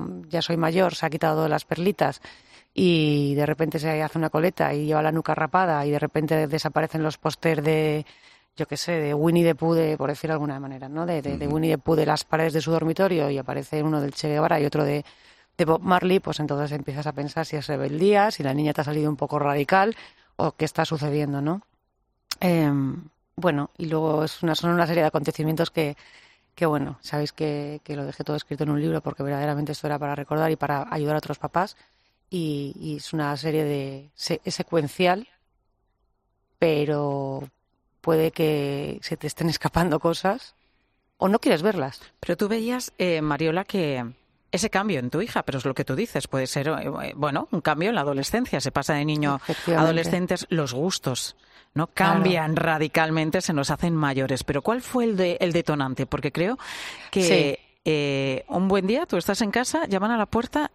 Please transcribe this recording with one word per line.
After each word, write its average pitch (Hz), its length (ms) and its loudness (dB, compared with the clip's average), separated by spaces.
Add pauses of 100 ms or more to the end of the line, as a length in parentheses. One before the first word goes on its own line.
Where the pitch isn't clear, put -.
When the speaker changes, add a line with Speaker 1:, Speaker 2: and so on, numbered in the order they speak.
(300)
Speaker 1:
ya 165 120 -2
soy 165 160 -2
mayor, 165 380 2
se - 100 -2
ha 156 40 0
quitado 156 380 2
las 151 180 0
perlitas, 160 560 0 (540)
y 151 600 4
de 147 100 2
repente 156 340 0
se 156 220 0
hace 156 180 -4
una 156 100 0
coleta 160 440 2
y 151 120 -2
lleva 151 160 2
la 156 100 2
nuca 156 240 0
rapada, 156 500 2
y 147 60 0
de 147 80 2
repente 156 480 0
desaparecen 156 560 -2
los 156 140 -2
póster 156 460 -2
de, 156 420 0 (500)
yo 147 120 -4
qué 139 100 -8
sé, - 160 -4
de 147 220 0
Winnie 170 280 4
the 165 120 4
Pooh, 165 180 2
de, 156 240 2
por 139 140 -2
decirlo 156 220 -4
de - 20 0
alguna 143 240 -4
manera, 135 300 -12
¿no? 160 180 -4
De, 165 160 -2
de, 139 140 -4
de 143 100 -4
Speaker 2:
Ujú. 147 80 0
Speaker 1:
Winnie 160 160 2
the 156 80 2
Pooh 160 160 0
de 156 100 4
las 151 180 0
paredes 160 300 0
de 156 80 0
su 160 100 -2
dormitorio, 160 600 2
y 139 80 -2
aparece 135 440 -4
uno 156 160 0
del 139 140 -2
Che - 160 -4
Guevara 151 320 2
y 147 40 2
otro 147 200 0
de, 147 180 0 (540)
de 170 80 2
Bob 160 160 4
Marley, 185 380 4
pues 156 200 -4
entonces 147 320 -2
empiezas 147 360 -6
a 147 60 -4
pensar 143 340 -6
si - 100 -6
es 139 100 -6
rebeldía, 160 640 4
si - 120 -4
la 135 100 0
niña 151 200 2
te - 80 0
ha 139 40 -4
salido 151 240 0
un 147 80 -2
poco 147 220 -2
radical, 147 560 2 (400)
o 156 160 0
qué - 140 -2
está 160 200 0
sucediendo, 143 560 -2
¿no? 170 200 -2 (800)
Em, 151 640 2 (320)
bueno, 147 420 0
y 170 80 -6
luego 156 380 2
es - 200 -6
una, 160 120 2
son 170 160 0
una 170 160 4
serie 170 160 2
de 156 40 4
acontecimientos 156 640 0
que, 147 240 -2 (600)
que, 175 100 0
bueno, 147 360 0
sabéis 147 320 -4
que, 147 500 -4
que 147 120 -10
lo 143 100 -6
dejé 143 180 -8
todo 151 120 -4
escrito 151 280 -6
en 147 80 0
un 147 100 0
libro 160 200 0
porque 139 220 -6
verdaderamente 143 480 -2
esto 147 160 -6
era 147 120 -2
para 143 160 -4
recordar 151 360 0
y 160 40 0
para 147 360 -2
ayudar 151 240 0
a - 40 2
otros - 200 -6
papás, 170 380 -2 (580)
y, 147 440 -4
y 156 180 -8
es - 160 -10
una 147 240 -2
serie 156 260 0
de 139 520 -4
se-, - 280 -4
es 180 120 -4
secuencial, 175 720 0 (1300)
pero 143 840 0 (580)
puede 160 300 2
que 143 720 -2
se - 160 -8
te 151 100 -8
estén 170 220 -2
escapando 160 500 2
cosas 190 560 -2 (640)
o 190 120 2
no 214 100 4
quieres 202 220 2
verlas. 175 400 -2 (180)
Speaker 3:
Pero 170 180 -2
tú 208 100 0
veías, 226 500 -4
eh, 170 240 0
Mariola, 160 440 0
que 143 380 0 (480)
ese 190 180 0
cambio 190 300 0
en 123 100 -2
tu 156 120 0
hija, 226 220 -2
pero 135 140 -4
es 123 80 -4
lo 131 80 0
que - 120 -4
tú 131 100 -4
dices, 160 320 -4
puede 131 200 -2
ser, 143 220 -4
eh, 135 460 -6
bueno, 147 360 -2
un 170 100 0
cambio 160 280 2
en 233 60 0
la 160 60 2
adolescencia, 143 600 0
se 143 100 -2
pasa 143 240 0
de 147 100 0
niño 147 280 2
a - 40 0
Speaker 1:
Efectivamente. 165 480 0
Speaker 3:
adolescentes, 170 640 0
los 143 240 0
gustos, 139 600 -4 (380)
¿no? 160 140 0
Speaker 1:
Claro. 190 260 4
Speaker 3:
Cambian 175 420 2
radicalmente, 160 840 2
se 180 120 -2
nos 139 180 0
hacen 170 240 0
mayores. 135 480 0
Pero 139 180 -2
¿cuál 240 200 0
fue 240 240 0
el 214 120 0
de-, 175 220 2
el 175 140 2
detonante? 143 520 0
Porque 143 260 -4
creo 185 260 -2 (520)
que, 190 140 2
Speaker 1:
Sí. 165 340 4 (280)
Speaker 3:
eh, 139 640 0
un 190 200 0
buen 190 180 2
día 247 200 2
tú 196 120 -2
estás 190 240 0
en 208 100 0
casa, 302 360 0
llaman 196 240 0
a 233 60 0
la 208 100 0
puerta 254 480 -2